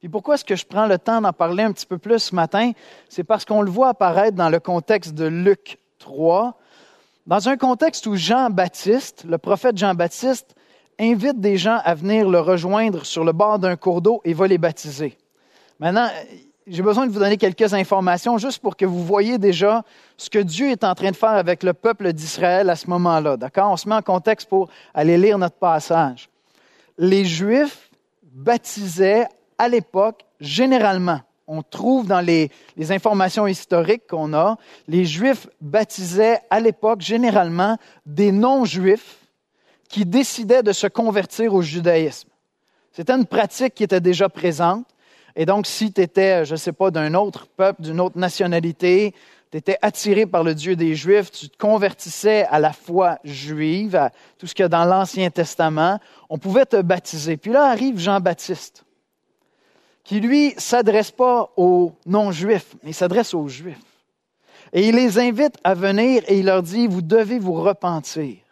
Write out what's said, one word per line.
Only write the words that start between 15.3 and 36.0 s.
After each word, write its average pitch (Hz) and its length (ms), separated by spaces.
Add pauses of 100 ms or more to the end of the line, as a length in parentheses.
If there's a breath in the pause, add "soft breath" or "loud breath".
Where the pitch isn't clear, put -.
Maintenant, 202 300 (560)
j'ai 185 160
besoin 214 240
de 233 60
vous 202 80
donner 202 180
quelques 190 340
informations 190 640
juste 240 220
pour - 180
que - 80
vous 175 180
voyez 202 360
déjà 202 460 (340 soft breath)
ce - 100
que 214 100
Dieu 196 300
est 226 160
en 185 100
train 190 180
de 180 40
faire 220 140
avec 180 320
le 185 100
peuple 202 400
d'Israël 180 560
à 170 80
ce - 140
moment-là. 160 480
D'accord ? 190 320
On 175 80
se 202 100
met 214 60
en 214 80
contexte 202 480
pour 190 180 (240 loud breath)
aller 160 240
lire 202 220
notre 180 180
passage. 160 720 (680 soft breath)
Les 190 260
Juifs 208 680 (320)
baptisaient 190 1080 (280)
à 240 120
l'époque, 220 580 (140)
généralement, 185 800 (260)
on 156 160
trouve 247 440
dans 185 160
les, 165 280 (240 soft breath)
les 160 160
informations 196 560
historiques 185 600
qu'on 156 240
a, 180 240 (320 loud breath)
les 175 160
Juifs 190 420 (140)
baptisaient 196 880